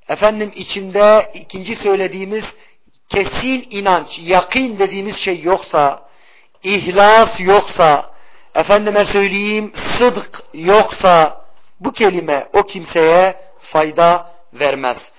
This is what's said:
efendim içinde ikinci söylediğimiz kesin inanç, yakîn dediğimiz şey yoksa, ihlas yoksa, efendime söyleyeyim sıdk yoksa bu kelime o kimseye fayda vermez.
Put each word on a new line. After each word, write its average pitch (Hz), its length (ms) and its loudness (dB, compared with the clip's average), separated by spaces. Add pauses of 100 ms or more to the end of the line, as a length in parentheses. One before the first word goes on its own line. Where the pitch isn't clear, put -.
efendim 208 480 -2
içinde 202 800 2
ikinci 190 420 -14
söylediğimiz 190 720 -4 (640)
kesin 247 600 -4
inanç, 190 500 -2
yakîn 190 600 -2
dediğimiz 196 380 -4
şey 180 240 -6
yoksa, 151 680 -2 (540)
ihlas 202 760 4
yoksa, 180 720 2 (440)
efendime 208 500 2
söyleyeyim 202 680 -2 (240)
sıdk 226 460 -2 (100)
yoksa 175 920 2 (340)
bu 262 120 -8
kelime 165 600 -2
o 196 100 4
kimseye 175 720 2 (240)
fayda 170 720 0 (220)
vermez. 135 640 -4